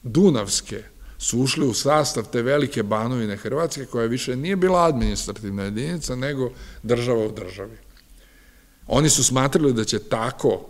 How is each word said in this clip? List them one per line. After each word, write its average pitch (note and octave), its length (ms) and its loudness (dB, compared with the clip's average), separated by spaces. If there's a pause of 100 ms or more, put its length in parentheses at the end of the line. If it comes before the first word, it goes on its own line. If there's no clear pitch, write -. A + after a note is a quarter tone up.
Dunavske A2 800 2 (360)
su - 220 -2
ušli C3+ 260 2
u A#2 80 2
sastav C3+ 580 2
te A#2+ 100 0
velike C3 400 2
Banovine A2 540 0
Hrvatske, C#3 500 -4
koja A#2 200 -2
više B2+ 300 -2
nije F3 200 -2
bila F3+ 300 4
administrativna G#2 760 -2
jedinica, C3 540 -4
nego C3 340 -4 (320)
država A#2+ 440 2
u G#2 60 -4
državi. G2+ 440 -12 (1080)
Oni C#3+ 240 4
su C3 140 2
smatrali C3+ 480 4
da A2 120 0
će G#2+ 140 -2
tako A2+ 720 -2